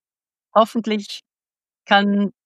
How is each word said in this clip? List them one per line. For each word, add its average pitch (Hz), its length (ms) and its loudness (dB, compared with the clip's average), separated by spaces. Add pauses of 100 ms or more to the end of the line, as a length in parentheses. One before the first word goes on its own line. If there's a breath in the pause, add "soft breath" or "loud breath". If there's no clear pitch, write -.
(540)
hoffentlich 214 680 -2 (640)
kann 202 460 2 (120)